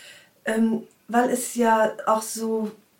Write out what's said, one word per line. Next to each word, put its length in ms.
ähm, 380
weil 220
es 240
ja 380
auch 140
so 500